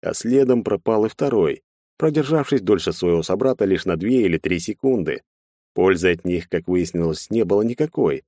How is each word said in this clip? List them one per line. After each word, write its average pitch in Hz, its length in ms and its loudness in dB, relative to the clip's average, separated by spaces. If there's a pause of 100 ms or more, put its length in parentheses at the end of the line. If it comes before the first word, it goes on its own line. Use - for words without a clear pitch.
А 87 100 -4
следом 123 500 2
пропал 107 420 0
и 110 40 -2
второй, 104 540 0 (340)
продержавшись 147 640 0
дольше 92 300 0
своего 85 320 0
собрата 107 400 0
лишь 95 220 0
на 90 100 0
две 113 280 0
или 85 140 2
три 90 220 -2
секунды. 101 640 -2 (520)
Пользы 90 380 2
от 85 140 -2
них, 90 240 -4
как 85 180 -4
выяснилось, 85 640 -2
не 110 160 0
было 98 160 2
никакой. 117 680 -2